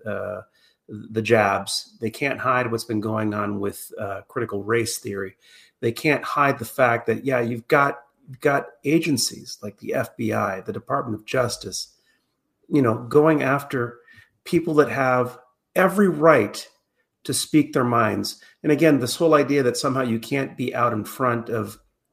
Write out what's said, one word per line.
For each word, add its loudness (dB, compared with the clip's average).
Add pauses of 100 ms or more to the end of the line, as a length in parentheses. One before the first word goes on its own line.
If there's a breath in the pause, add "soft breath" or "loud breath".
uh, -8 (460)
the -6
jabs. 2
They -4
can't -4
hide 0
what's -4
been -4
going -2
on -4
with, -6
uh, -8
critical -6
race 0
theory. -8 (440 soft breath)
They 0
can't 0
hide 0
the -8
fact 0
that, 0
yeah, 0
you've -4
got, 2 (280)
you've -18
got 2 (180)
agencies -2
like -14
the -6
F -4
B -2
I, -2
the -8
Department -4
of -10
Justice, -4 (760)
you 4
know, 2
going 4
after -4 (420 soft breath)
people -2
that 4
have 0 (380)
every 4
right 4 (540)
to -6
speak 2
their 2
minds. 0 (220 soft breath)
And 2
again, 4
this -2
whole 4
idea 4
that 0
somehow -2
you 0
can't -6
be -6
out 2
in -4
front -2
of -6 (340)